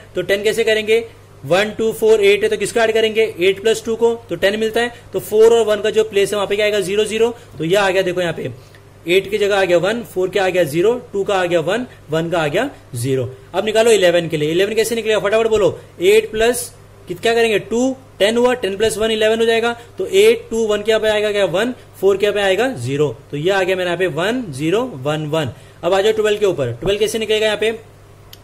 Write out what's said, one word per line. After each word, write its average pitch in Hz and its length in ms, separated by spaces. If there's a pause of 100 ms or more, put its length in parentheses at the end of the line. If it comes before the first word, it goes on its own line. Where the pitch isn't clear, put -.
(160)
तो 180 60
टेन 196 220
कैसे 220 200
करेंगे? 220 360 (460)
वन, 202 320
टू, 226 160
फ़ोर, 220 300
एट 202 200
है, 214 60
तो 208 80
किसको 202 220
ऐड 220 140
करेंगे? 220 460
एट 190 220
प्लस 220 240
टू 220 100
को, 233 180 (160)
तो 175 60
टेन 269 240
मिलता 220 220
है, 240 120 (200)
तो 190 60
फ़ोर 220 340
और 226 120
वन 208 160
का 214 100
जो 214 140
place 196 260
है, 208 40
वहां 196 120
पे 208 80
क्या 208 100
आएगा? 208 160
ज़ीरो, 202 240
ज़ीरो। 226 280 (240)
तो 151 60
ये 170 120
आ 202 140
गया, 190 120
देखो 180 200
यहाँ 165 120
पे - 180 (560)
एट 190 240
की 214 60
जगह 202 220
आ 190 40
गया 175 140
वन, 214 260
फ़ोर 185 260
का 196 160
आ 185 40
गया 180 160
ज़ीरो, 175 280 (200)
टू 196 100
का 202 120
आ 185 100
गया 170 160
वन, 208 240 (240)
वन 165 200
का 170 120
आ 151 60
गया 208 220 (260)
ज़ीरो। 123 340 (240)
अब 190 120
निकालो 220 260
इलेवन 175 380
के 156 80
लिए, 151 140
इलेवन 196 220
कैसे 220 220
निकलेगा? 214 240
फटाफट 220 280
बोलो, 214 320 (220)
eight 214 300
plus 226 400 (360)
कि 180 60
क्या 226 200
करेंगे, 226 280
टू, 254 340 (240)
टेन 220 180
हुआ, 247 180
टेन 196 220
प्लस 214 200
वन 220 140
इलेवन 220 280
हो 226 60
जाएगा, 226 300 (220)
तो 185 100
एट, 214 420
टू, 226 180
वन 208 140
के 214 100
यहाँ 214 100
पे 220 80
आएगा 208 220
क्या, 202 160
वन, 208 260 (280)
फ़ोर 196 160
के 202 80
यहाँ 208 80
पे 202 80
आएगा 196 260 (100)
ज़ीरो। 139 300 (240)
तो 147 60
ये 160 140
आ 196 120
गया 185 120
मेरे 180 140
यहाँ 170 80
पे 185 160
वन, 214 380
ज़ीरो, 160 300 (220)
वन, 156 240
वन। 147 240 (320)
अब 175 100
आ 190 80
जाओ 214 120
ट्वेल्व 214 260
के 208 60
ऊपर, 139 280
ट्वेल्व 190 260
कैसे 214 200
निकलेगा 214 260
यहाँ 208 120
पे, 214 140 (720)